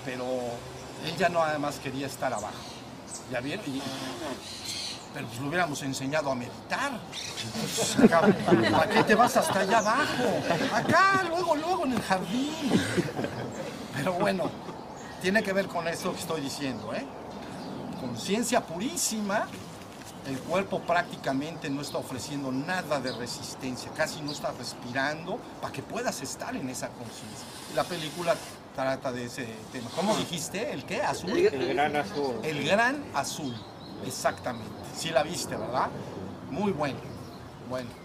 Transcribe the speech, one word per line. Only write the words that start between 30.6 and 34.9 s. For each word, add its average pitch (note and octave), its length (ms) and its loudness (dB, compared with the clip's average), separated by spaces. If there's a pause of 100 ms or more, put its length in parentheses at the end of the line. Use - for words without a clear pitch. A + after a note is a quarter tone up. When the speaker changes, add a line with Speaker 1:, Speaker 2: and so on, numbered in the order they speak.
Speaker 1:
¿El D3+ 120 -6
qué? A#3 180 -2
¿Azul? F3 340 0
Speaker 2:
El C3+ 380 4
gran D3 220 4
azul. C#3 480 0
Speaker 1:
El D3 240 0
gran A#3+ 340 4 (120)
azul, C#3 380 -2 (540)
exactamente. A#2+ 640 -2 (260)